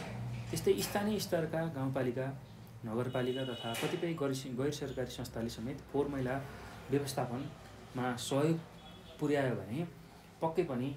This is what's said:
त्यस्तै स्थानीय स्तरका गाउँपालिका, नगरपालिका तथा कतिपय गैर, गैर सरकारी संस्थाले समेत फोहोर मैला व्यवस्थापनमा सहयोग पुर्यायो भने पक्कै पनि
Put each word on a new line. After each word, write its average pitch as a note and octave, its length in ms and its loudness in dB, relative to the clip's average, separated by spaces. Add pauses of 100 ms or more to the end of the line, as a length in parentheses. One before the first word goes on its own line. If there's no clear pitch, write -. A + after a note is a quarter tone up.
(500)
त्यस्तै G3 320 4
स्थानीय G#3 380 2
स्तरका E3 420 2 (160)
गाउँपालिका, C3 500 2 (580)
नगरपालिका B2+ 600 2
तथा A#2 280 -2
कतिपय E3 400 0
गैर, C#3 180 2 (280)
गैर C#3+ 120 4
सरकारी C3+ 400 -2
संस्थाले A2+ 380 -4
समेत - 320 -4 (120)
फोहोर C#3+ 140 4
मैला C3+ 280 0 (540)
व्यवस्थापनमा C3 1300 0
सहयोग D3 420 4 (640)
पुर्यायो C#3 360 4
भने A2 320 -2 (540)
पक्कै E3 220 2
पनि C3 340 0